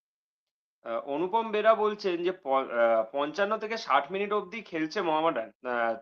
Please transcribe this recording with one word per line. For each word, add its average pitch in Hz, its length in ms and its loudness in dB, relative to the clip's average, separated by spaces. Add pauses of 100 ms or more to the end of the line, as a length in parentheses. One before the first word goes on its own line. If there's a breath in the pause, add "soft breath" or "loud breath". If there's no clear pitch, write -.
(840)
আ, 113 200 -4
অনুপম 185 460 -2
বেরা 214 240 6
বলছেন 202 480 -2
যে 180 80 0
প-, 135 400 0
আ, 117 400 4
পঞ্চান্ন 151 460 0
থেকে 220 200 -6
ষাট 139 340 2
মিনিট 202 220 -2
অবধি 208 280 -4
খেলছে 160 400 -6
মোহামেডান। 156 480 0 (180)
আ, 117 340 0